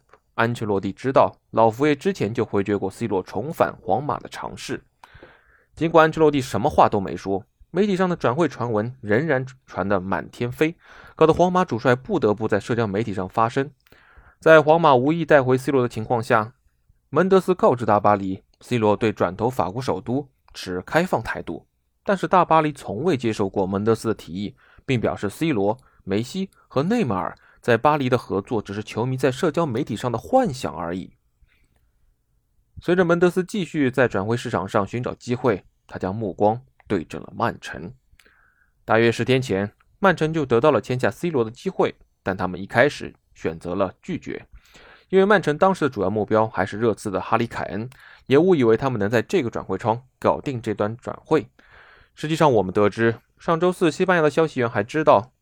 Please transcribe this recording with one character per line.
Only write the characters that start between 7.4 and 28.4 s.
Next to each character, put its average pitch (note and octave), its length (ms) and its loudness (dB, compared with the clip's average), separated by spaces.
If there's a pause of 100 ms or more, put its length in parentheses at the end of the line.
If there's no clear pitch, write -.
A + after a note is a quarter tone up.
媒 F#3+ 160 -2
体 G3 100 -2
上 F#3 100 0
的 F3 80 -2
转 B2+ 200 0
会 D#3+ 140 0
传 A#2+ 220 -6
闻 A2+ 300 -2
仍 G#2+ 260 0
然 C3 200 -2 (180)
传 - 240 -6
得 G2+ 100 2
满 F2+ 300 -4
天 B2 240 -6
飞， D#3 240 0 (400)
搞 D#3+ 100 4
得 D#3 60 8
皇 F3 180 2
马 F3+ 140 2
主 A#2+ 140 -4
帅 B2 160 4
不 D#3 240 -2
得 G#2+ 160 2
不 A2 120 -4
在 G#2 140 0
社 - 140 -4
交 A2+ 120 0
媒 G2+ 160 -2
体 A2 120 -8
上 F#2 120 -4
发 A2+ 220 2
声。 C#3 220 -2 (680)
在 D#3+ 220 8
皇 D#3 180 4
马 D3+ 140 6
无 B2+ 180 2
意 E3+ 120 -4
带 C#3+ 180 6
回 B2+ 160 2
C C#3 140 -6
罗 C3 100 4
的 A#2+ 60 0
情 A2+ 160 -8
况 A#2 180 -2
下， A2+ 300 0 (580)
门 E3+ 180 2
德 F#3+ 120 4
斯 F3+ 160 0
告 F#3+ 180 4
知 A#2+ 100 -4
大 G#2 140 4
巴 G#2 160 4
黎， F#2+ 300 -4 (160)
C - 180 -4
罗 G#2 180 4
对 G#2+ 160 0
转 F#2+ 240 -2
投 A2+ 140 -2
法 F#2+ 180 -2
国 A2 140 -2
首 F#2 180 -4
都 C#3 280 -6 (260)
持 F2+ 280 -8
开 D#3+ 200 0
放 F3+ 180 -2
态 A#2 220 -8
度， - 240 -12 (380)
但 G3+ 120 0
是 F3+ 120 -4
大 F3+ 160 4
巴 D#3+ 160 4
黎 D3+ 120 0
从 A2 300 -10
未 E3+ 140 0
接 A#2 160 -2
受 G2+ 160 -2
过 F#2+ 180 -2
门 G2 180 -2
德 A2+ 120 2
斯 - 100 -6
的 G#2+ 80 0
提 - 180 -16
议， F#2+ 240 -10 (300)
并 B2+ 140 -2
表 F#2+ 160 -2
示 G#2 120 -6
C D#3+ 240 -4
罗、 G#2 240 0 (280)
梅 G2 180 -2
西 F#3+ 280 -8 (180)
和 C3+ 160 -2
内 A3+ 180 0
马 B2 140 -2
尔 F2+ 200 -6 (240)
在 A#2+ 160 2
巴 D3+ 200 2
黎 C3 120 -2
的 B2 80 2
合 F#2+ 240 -4